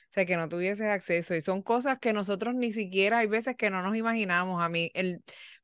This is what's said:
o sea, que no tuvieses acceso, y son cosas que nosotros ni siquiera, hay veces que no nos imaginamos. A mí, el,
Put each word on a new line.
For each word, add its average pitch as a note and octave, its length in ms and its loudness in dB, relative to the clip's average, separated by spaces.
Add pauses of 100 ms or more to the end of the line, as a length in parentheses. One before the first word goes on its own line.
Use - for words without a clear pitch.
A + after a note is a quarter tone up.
(100)
o - 40 -20
sea, F#3+ 120 2
que F3 100 2
no E3 120 -2
tuvieses F#3+ 380 -2
acceso, F3+ 480 0
y D#3+ 60 0
son F#3+ 220 -2
cosas B3+ 360 0
que A3+ 140 2
nosotros G3+ 420 -2
ni B3 180 0
siquiera, G3+ 460 2
hay A3+ 80 4
veces A3+ 300 -2
que G#3+ 140 0
no F#3+ 120 0
nos G3+ 140 0
imaginamos. F#3 680 0
A E3+ 60 2
mí, E3 260 -2
el, F3+ 280 -2 (420)